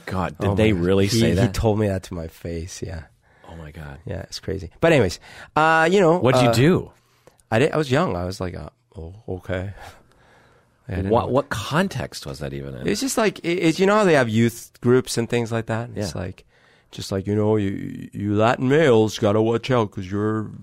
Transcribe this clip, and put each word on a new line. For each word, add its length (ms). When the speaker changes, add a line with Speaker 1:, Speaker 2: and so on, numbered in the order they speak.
Speaker 1:
God. 320
Did 120
Speaker 2:
Oh, 40
Speaker 1:
they 180
Speaker 2:
my, 80
Speaker 1:
really 260
Speaker 2:
he, 140
Speaker 1:
say 100
Speaker 2:
he 40
Speaker 1:
that? 200
Speaker 2:
told 240
me 100
that 160
to 100
my 140
face, 540
yeah. 220
Speaker 1:
Oh 40
my 80
God. 340
Speaker 2:
Yeah, 180
it's 180
crazy. 300
But 120
anyways, 260
uh, 340
you 100
know, 180
Speaker 1:
What'd 240
you 60
Speaker 2:
uh, 40
Speaker 1:
do? 400
Speaker 2:
I 100
did, 120
I 40
was 140
young. 260
I 80
was 160
like, 140
uh, 140
"Oh, 180
okay." 440
I 80
didn't 140
Speaker 1:
What, 160
Speaker 2:
know. 60
Speaker 1:
what 160
context 800
was 140
that 120
even 240
in? 100
Speaker 2:
It's 140
just 180
like, 220
it, 180
it, 220
you 60
know 100
how 80
they 100
have 140
youth 420
groups 380
and 100
things 220
like 160
that? 300
It's 180
Speaker 1:
Yeah. 80
Speaker 2:
like, 220
just 180
like, 160
you 80
know, 220
"You, 560
you 240
Latin 320
males 500
gotta 240
watch 280
out 200
'cause 200
you're 400